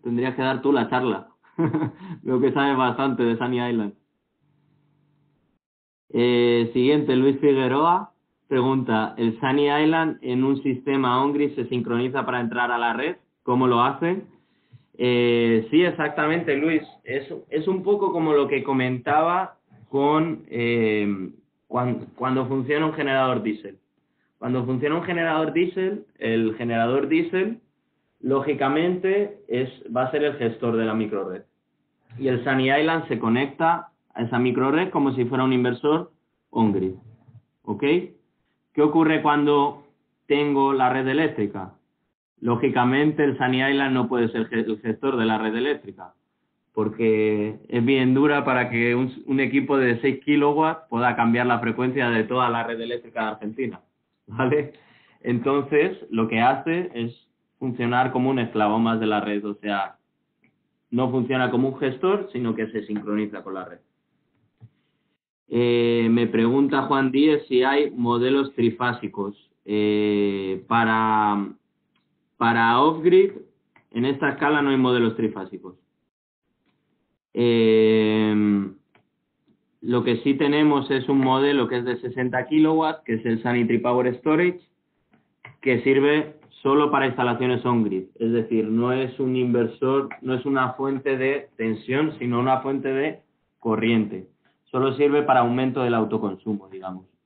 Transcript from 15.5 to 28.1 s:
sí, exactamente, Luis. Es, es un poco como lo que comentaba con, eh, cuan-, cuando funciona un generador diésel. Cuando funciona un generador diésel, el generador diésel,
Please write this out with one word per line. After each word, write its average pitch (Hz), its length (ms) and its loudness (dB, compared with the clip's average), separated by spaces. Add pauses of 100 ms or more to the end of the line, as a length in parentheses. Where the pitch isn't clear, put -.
sí, 165 120 6
exactamente, 156 760 -2
Luis. 156 240 0 (220)
Es, 135 300 -8 (160)
es 156 180 -2
un 185 160 -2
poco 202 280 0
como 160 220 0
lo 143 140 4
que 139 160 -2
comentaba 143 960 0 (320)
con, 151 580 0
eh, 107 840 -2 (360)
cuan-, 123 480 -4
cuando 127 320 -2
funciona 135 380 -2
un 151 80 -2
generador 131 500 0
diésel. 107 340 -8 (600)
Cuando 123 260 -4
funciona 131 300 -2
un 170 80 -4
generador 165 500 -2
diésel, 185 520 -2 (120)
el 113 380 0
generador 120 520 0
diésel, 185 520 -2 (600)